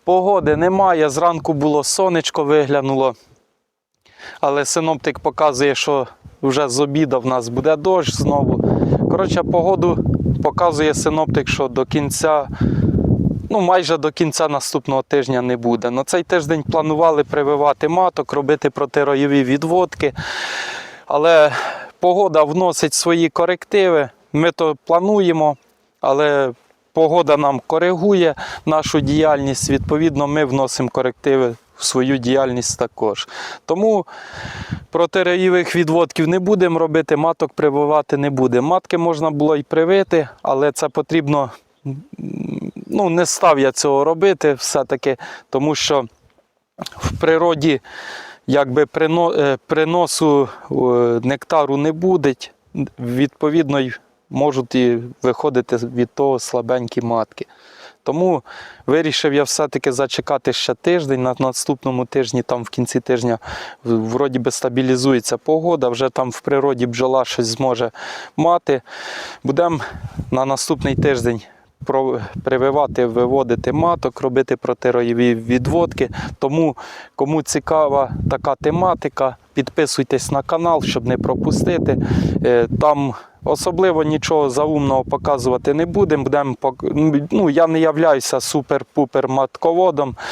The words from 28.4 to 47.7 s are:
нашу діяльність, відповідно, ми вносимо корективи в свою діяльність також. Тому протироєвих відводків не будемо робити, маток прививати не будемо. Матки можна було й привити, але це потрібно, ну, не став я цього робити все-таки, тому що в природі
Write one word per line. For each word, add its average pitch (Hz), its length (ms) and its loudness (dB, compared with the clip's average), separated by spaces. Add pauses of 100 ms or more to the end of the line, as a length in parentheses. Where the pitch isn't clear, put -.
нашу 156 340 0
діяльність, 143 680 0
відповідно, 147 560 0
ми 147 180 0
вносимо 131 440 -2
корективи 127 680 0 (280)
в - 20 -4
свою 131 340 0
діяльність 123 600 0
також. 113 500 -4 (380)
Тому 202 400 0 (840)
протироєвих 180 840 0
відводків 160 520 0
не 180 100 2
будемо 185 400 0
робити, 160 380 0
маток 160 360 -2
прививати 147 640 0
не 143 140 0
будемо. 127 380 2
Матки 180 300 0
можна 165 320 0
було 151 260 2
й 147 60 -2
привити, 165 640 2 (140)
але 139 300 0
це - 160 -2
потрібно, 147 640 0 (1400)
ну, 202 240 0
не 165 160 2
став 160 320 2
я 135 140 4
цього 139 320 2
робити 160 500 2
все-таки, 135 600 -2 (340)
тому 143 240 0
що 139 300 0 (720)
в - 420 -8
природі 160 600 2 (640)